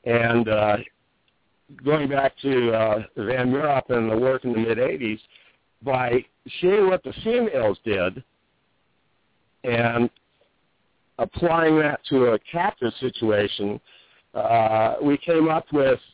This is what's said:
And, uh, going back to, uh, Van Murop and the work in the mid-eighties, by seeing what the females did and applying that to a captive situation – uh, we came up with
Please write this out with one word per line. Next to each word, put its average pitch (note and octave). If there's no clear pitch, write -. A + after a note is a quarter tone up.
And, A#2
uh, G#2+
going D3
back C#3
to, B2
uh, A2
Van B2
Murop C#3+
and A2+
the A2
work B2+
in A#2+
the A2
mid-eighties, A#2
by B2+
seeing F#3+
what F#3
the B2
females F#3
did F#2+
and A#2+
applying D#3+
that D3
to C3
a A2
captive E3+
situation – G#2
uh, A2
we C#3+
came D#3+
up D#3+
with C3+